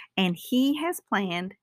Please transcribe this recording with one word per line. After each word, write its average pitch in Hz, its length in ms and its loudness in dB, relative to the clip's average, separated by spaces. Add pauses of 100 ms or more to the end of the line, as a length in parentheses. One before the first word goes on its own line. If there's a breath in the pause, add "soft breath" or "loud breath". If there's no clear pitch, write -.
(180 loud breath)
and 185 180 2
He 269 460 2
has 349 180 -2
planned 185 640 -4